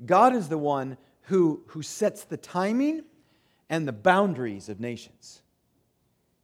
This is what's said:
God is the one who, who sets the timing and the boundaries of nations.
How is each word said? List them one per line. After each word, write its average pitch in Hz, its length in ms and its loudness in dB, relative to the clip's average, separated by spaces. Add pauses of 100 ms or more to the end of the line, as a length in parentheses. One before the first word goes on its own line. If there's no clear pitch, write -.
God 220 300 6
is 190 140 -4
the 156 100 -4
one 135 380 -4 (260)
who, 175 460 0
who 160 120 -12
sets - 440 -4
the 156 120 -10
timing 254 680 -2 (640)
and 160 160 -2
the 131 60 -4
boundaries 123 760 0
of 101 120 -12
nations. - 600 -12 (1040)